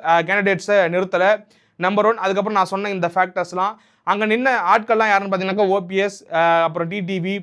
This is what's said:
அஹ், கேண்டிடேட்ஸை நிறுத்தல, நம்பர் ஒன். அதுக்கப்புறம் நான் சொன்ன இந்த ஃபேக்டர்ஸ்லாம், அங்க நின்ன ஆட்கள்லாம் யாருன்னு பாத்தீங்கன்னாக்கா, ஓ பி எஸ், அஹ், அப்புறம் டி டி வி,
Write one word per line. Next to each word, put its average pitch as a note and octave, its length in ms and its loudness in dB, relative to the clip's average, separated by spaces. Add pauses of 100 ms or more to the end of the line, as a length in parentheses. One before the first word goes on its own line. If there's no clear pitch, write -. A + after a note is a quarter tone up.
அஹ், E3 220 4
கேண்டிடேட்ஸை G3 540 0 (120)
நிறுத்தல, F#3 360 0 (540)
நம்பர் G3+ 260 2
ஒன். A3+ 120 2
அதுக்கப்புறம் G3 400 -2
நான் F#3 80 2
சொன்ன G3+ 240 -6
இந்த F3+ 180 -4
ஃபேக்டர்ஸ்லாம், F#3 640 -2 (340)
அங்க G3+ 180 0
நின்ன A#3+ 240 0 (160)
ஆட்கள்லாம் A3 420 2
யாருன்னு G3 240 0
பாத்தீங்கன்னாக்கா, F#3+ 360 0
ஓ G3 140 2
பி F3+ 140 -8
எஸ், G3 240 -2 (120)
அஹ், E3 320 4
அப்புறம் E3 240 -2
டி G3+ 140 -8
டி F#3 180 -4
வி, F#3 240 -4